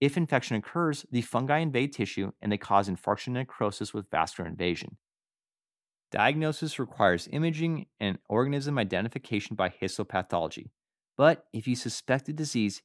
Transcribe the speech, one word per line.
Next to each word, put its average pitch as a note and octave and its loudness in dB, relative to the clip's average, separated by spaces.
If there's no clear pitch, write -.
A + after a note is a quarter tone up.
If C#3+ 2
infection D3 2
occurs, D#3 -2
the A#2+ 0
fungi C3 2
invade C#3 0
tissue G2 -2
and G#2 0
they G#2 0
cause G2+ 2
infarction G#2 -2
and B2 -2
necrosis A2+ -4
with G#2 -6
vascular E2 -2
invasion. F2 -4
Diagnosis D3+ 0
requires G2 2
imaging D#3+ 0
and G2 -2
organism C#3 0
identification G#2 -2
by F#2 2
histopathology. - -4
But D3+ 6
if A2+ -6
you B2+ 2
suspect B2+ -2
the D3+ -6
disease, B2+ -2